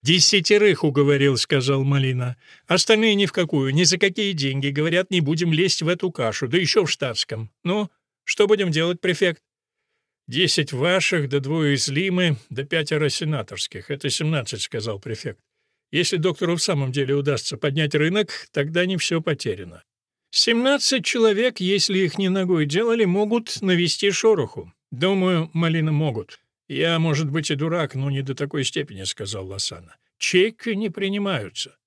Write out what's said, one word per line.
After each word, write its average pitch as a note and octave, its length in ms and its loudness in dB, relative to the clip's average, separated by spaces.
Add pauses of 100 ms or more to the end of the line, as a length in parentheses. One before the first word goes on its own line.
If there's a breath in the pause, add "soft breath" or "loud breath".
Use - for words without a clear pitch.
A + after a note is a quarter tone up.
«Десятерых F#3+ 800 4
уговорил», — C#3 540 4
сказал C3+ 460 0
Малина. C3 520 0 (320 soft breath)
«Остальные G#3+ 480 4
ни G3+ 100 4
в - 60 -4
какую, C#3+ 420 0
ни E3+ 100 4
за F3 140 2
какие G3 360 0
деньги. C3+ 340 -2
Говорят, E3 420 0
не F3+ 120 2
будем D#3+ 320 0
лезть F3 280 2
в D#3 60 -2
эту F3 240 -2
кашу, - 360 -2
да C#3+ 100 0
еще F#3 280 2
в C#3 60 -4
штатском. A2+ 580 -6 (140)
Ну, G3 260 -2 (360)
что - 200 4
будем G3 240 2
делать, E3 320 0
префект?» F3+ 400 0 (840)
«Десять D3 460 0
ваших, E3 560 0
да C#3+ 100 0
двое C#3+ 360 0
из B2 120 -2
Лимы, F3 500 0 (120)
да C3 140 -8
пятеро D3+ 460 -2
сенаторских. C3+ 800 -6
Это C#3 200 -4
семнадцать», — C#3 540 -2
сказал G#2+ 360 -6
префект. A2+ 400 -10 (540)
«Если E3+ 240 0
доктору E3+ 380 0
в D#3+ 80 -4
самом C#3 280 0
деле C#3 220 -2
удастся C#3+ 420 -2
поднять C#3+ 400 -2
рынок, E3+ 560 0
тогда D#3+ 340 0
не F#3 120 -2
все E3 240 -2
потеряно». G2 640 -6 (480)
«Семнадцать B3+ 720 2
человек, A3+ 540 2
если F#3+ 400 0
их F3 180 0
не F#3+ 120 0
ногой F3+ 360 2
делали, A3+ 400 2
могут G#3 560 0
навести F#3 500 2
шороху. E3 640 0 (180)
Думаю, F3+ 640 0
Малина, E3 400 0
могут». C#3+ 460 -2 (280)
«Я, D#3+ 300 0
может D#3+ 320 0
быть, D3+ 220 -2
и D3 40 0
дурак, D#3 380 -2
но C3+ 160 -4
не C#3 140 -2
до C3 100 -6
такой C#3+ 300 -4
степени», — G#2 420 -6
сказал G2 400 -8
Лосано. F#2 500 -10 (220)
«Чеки A3 580 0
не G#3 140 -4
принимаются». F#3+ 960 -6